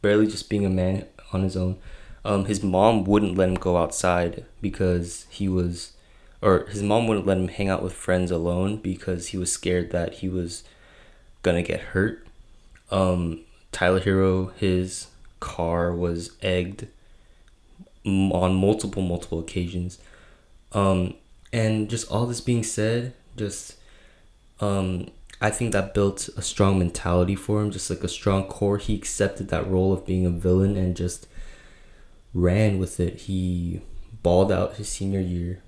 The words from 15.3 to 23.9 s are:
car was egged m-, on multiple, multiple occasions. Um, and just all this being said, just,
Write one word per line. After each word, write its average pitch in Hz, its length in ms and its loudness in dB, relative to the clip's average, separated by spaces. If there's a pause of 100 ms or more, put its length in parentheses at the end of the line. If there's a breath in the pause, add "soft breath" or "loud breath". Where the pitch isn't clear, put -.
car 85 520 -2
was 85 480 -4
egged 92 460 -2 (1200 soft breath)
m-, 98 240 2
on 92 240 2
multiple, 98 480 2
multiple 87 380 -4
occasions. 90 580 -6 (720 soft breath)
Um, 95 440 2 (360)
and 110 380 0
just 113 220 -6
all 120 160 0
this 120 160 -6
being 120 200 0
said, 117 520 -2 (200)
just, - 420 -8 (840 soft breath)